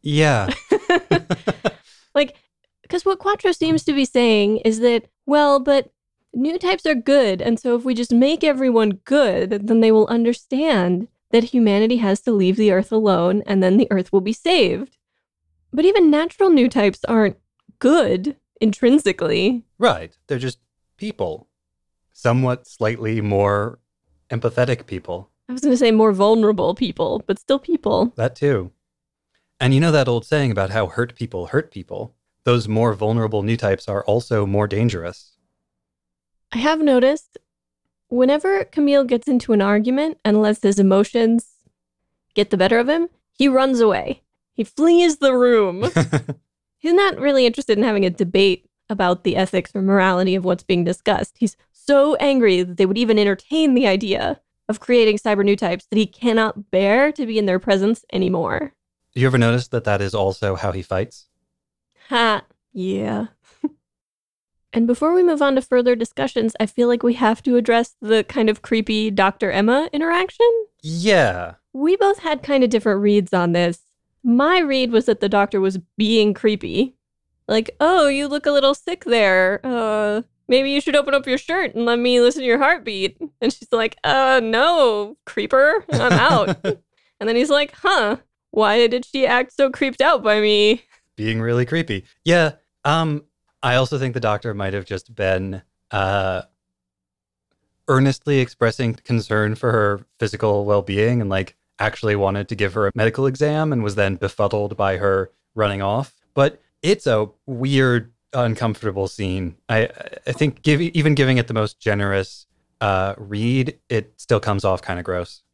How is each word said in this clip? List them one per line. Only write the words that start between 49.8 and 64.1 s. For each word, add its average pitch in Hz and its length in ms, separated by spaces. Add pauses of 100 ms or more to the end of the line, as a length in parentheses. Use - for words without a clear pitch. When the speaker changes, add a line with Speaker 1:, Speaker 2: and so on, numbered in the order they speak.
Speaker 2:
morality 190 540
of 185 80
what's 180 180
being 175 220
discussed. - 540
He's - 180 (160)
so 285 440
angry 240 460
that 180 140
they 190 100
would 196 120
even 226 200
entertain 254 560
the 240 120
idea 196 540 (280)
of 220 120
creating 226 380
cyber 202 260
new 202 120
types 180 340
that 202 80
he 214 80
cannot 220 640
bear 208 420
to 294 140
be 220 120
in 208 80
their 185 120
presence 196 540
anymore. 185 600 (420)
Speaker 1:
You 127 120
ever 131 120
noticed 120 340
that 120 120
that 101 160
is 98 140
also 98 400
how 92 180
he 92 100
fights? 98 440 (840)
Speaker 2:
Ha, 233 360 (280)
yeah. 208 540 (360)
<laughs> 302 60 (1040)